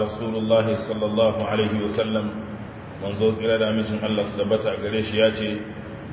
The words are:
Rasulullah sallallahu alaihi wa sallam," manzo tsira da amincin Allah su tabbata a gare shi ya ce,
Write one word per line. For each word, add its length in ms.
Rasulullah 640
sallallahu 800
alaihi 320
wa 80
sallam," 400
manzo 320
tsira 240
da 160
amincin 320
Allah 240
su 80
tabbata 400
a 0
gare 260
shi 140
ya 160
ce, 320